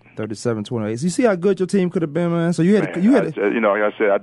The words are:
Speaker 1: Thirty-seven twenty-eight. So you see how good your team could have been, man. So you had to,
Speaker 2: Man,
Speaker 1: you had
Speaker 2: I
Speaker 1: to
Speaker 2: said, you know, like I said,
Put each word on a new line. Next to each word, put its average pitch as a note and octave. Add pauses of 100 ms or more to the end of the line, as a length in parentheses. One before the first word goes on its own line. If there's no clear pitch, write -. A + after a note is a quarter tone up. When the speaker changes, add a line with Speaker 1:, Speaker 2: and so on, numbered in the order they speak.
(160)
Speaker 1:
Thirty-seven A2
twenty-eight. A2
So C3
you F3+
see B3+
how G#3+
good F#3
your F#3
team F3+
could F3
have D3+
been, E3+
man. E3+
So E3
you G3
had G3+
to, -
Speaker 2:
Man, F3
Speaker 1:
you A3
had G3+
Speaker 2:
I D#3+
Speaker 1:
to -
Speaker 2:
said, G2+
you A#2+
know, G#2
like G#2
I -
said, G#2+ (140)